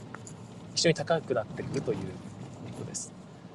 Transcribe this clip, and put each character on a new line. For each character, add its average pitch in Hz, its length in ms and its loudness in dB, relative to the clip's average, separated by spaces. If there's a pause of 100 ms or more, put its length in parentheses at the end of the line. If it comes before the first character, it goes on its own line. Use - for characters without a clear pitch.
(760)
非 - 80 6
常 170 60 10
に 156 40 12
高 160 260 4
く 135 140 2
な 113 100 4
っ - 20 -8
て - 180 -4
く - 120 0
る 139 60 2
と 117 100 2
い 104 40 4
う - 20 -2
こ - 840 -8
と - 60 -4
で - 100 -6
す。 - 160 -6 (440)